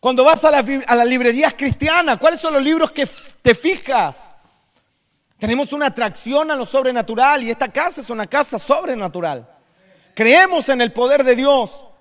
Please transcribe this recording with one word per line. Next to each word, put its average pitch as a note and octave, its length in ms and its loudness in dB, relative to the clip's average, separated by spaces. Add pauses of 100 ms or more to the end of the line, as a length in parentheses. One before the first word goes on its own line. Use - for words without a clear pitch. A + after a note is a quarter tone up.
Cuando B3+ 240 2
vas D#4+ 180 6
a D#4 80 6
la C#4+ 120 2
fi-, C4+ 220 -4
a A#3+ 100 2
las A#3+ 120 4
librerías B3 480 0
cristianas, C#4+ 640 -2
¿cuáles D#4+ 220 0
son D#4+ 120 -4
los C#4 80 2
libros D#4 300 0
que D4 120 -4
f-, - 280 -12 (100)
te A#3+ 140 4
fijas? B3+ 720 -4 (1120)
Tenemos A#3+ 340 -4
una D4 140 -2
atracción C4 640 -4
a D4 40 -2
lo B3+ 120 -6
sobrenatural B3+ 760 0
y A3+ 80 -8
esta A#3 180 -4
casa D4+ 340 -4
es A#3+ 100 -14
una A3 160 -8
casa C4 320 -2
sobrenatural. F3+ 880 -6 (640)
Creemos D#4+ 560 4
en B3+ 120 0
el A#3 100 0
poder C4 320 0
de B3+ 120 4
Dios. C4 480 0 (180)